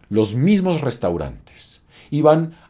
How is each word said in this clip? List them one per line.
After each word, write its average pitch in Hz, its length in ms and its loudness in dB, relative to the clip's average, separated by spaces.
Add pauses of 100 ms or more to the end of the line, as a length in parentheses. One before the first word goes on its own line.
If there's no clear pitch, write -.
los 107 280 0
mismos 180 460 2
restaurantes, 85 1000 -8 (300)
iban 156 420 2 (160)